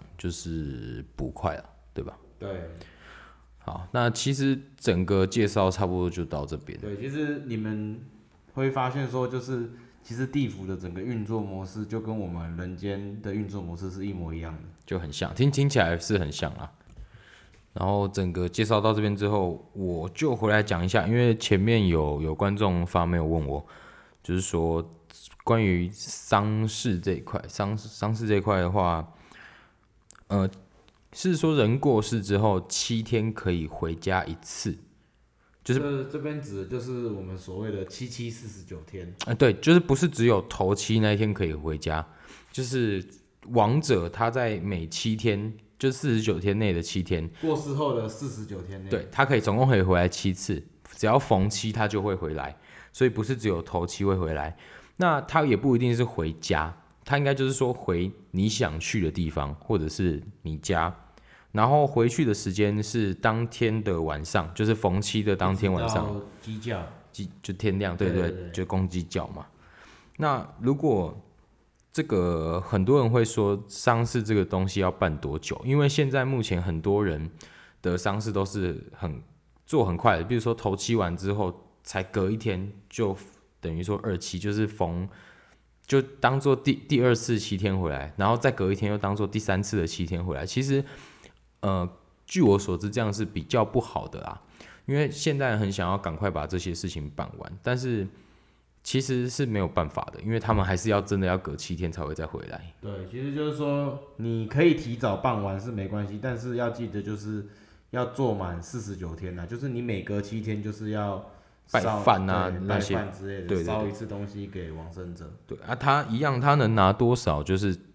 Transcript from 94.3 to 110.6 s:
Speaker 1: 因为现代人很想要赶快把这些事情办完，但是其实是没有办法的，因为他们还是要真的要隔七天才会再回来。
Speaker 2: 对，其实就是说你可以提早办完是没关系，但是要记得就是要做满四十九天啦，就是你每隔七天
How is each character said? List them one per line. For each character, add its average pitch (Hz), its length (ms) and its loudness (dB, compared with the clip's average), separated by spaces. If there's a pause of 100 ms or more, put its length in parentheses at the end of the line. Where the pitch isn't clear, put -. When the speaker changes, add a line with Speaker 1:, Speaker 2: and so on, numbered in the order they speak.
Speaker 1:
因 135 80 -2
为 143 160 2
现 143 280 0
代 131 140 2
人 107 80 2
很 98 120 2
想 92 180 0
要 98 80 2
赶 92 160 -4
快 95 160 -2
把 78 160 -2
这 90 120 -4
些 87 180 -4
事 90 140 -6
情 73 220 -6
办 - 260 -8
完， - 260 -14
但 127 140 0
是 120 280 -2 (800)
其 - 160 0
实 127 300 -2
是 135 160 -2
没 107 140 0
有 92 60 2
办 82 240 -2
法 - 240 -6
的， - 80 -14
因 101 80 -4
为 113 80 0
他 113 160 2
们 98 120 4
还 92 100 2
是 95 140 0
要 101 100 4
真 101 220 0
的 95 40 2
要 92 120 2
隔 78 180 -8
七 - 180 -8
天 82 160 -2
才 80 140 -6
会 73 100 -6
再 80 140 -6
回 - 200 -10
来。 - 340 -14
Speaker 2:
对， 95 280 -10
其 120 120 -10
实 139 120 -4
就 151 160 -2
是 147 60 -4
说 143 420 -2 (200)
你 113 280 -2
可 135 160 2
以 170 140 8
提 117 220 -6
早 113 180 0
办 107 260 0
完 98 160 -2
是 113 140 -8
没 98 160 -4
关 104 180 -4
系， 104 160 -8
但 123 160 -4
是 120 200 -6
要 120 120 0
记 120 180 -6
得 98 140 -6
就 107 140 -6
是 104 320 -8 (440)
要 123 160 -2
做 127 260 0
满 87 280 -4
四 113 200 -8
十 98 160 -8
九 85 180 -8
天 90 220 -8
啦， 87 80 -8
就 110 100 -10
是 135 140 -6
你 120 120 -4
每 107 200 -2
隔 101 200 -2
七 107 200 -6
天 104 200 -4